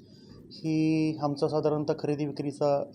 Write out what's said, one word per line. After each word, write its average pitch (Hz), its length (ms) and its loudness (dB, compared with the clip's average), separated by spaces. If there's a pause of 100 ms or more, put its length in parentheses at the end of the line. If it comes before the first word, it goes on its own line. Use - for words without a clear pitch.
(520)
ही 156 680 2
आमचा 147 260 0
साधारणतः 151 520 2
खरेदी 147 260 -2
विक्रीचा, 143 580 0 (120)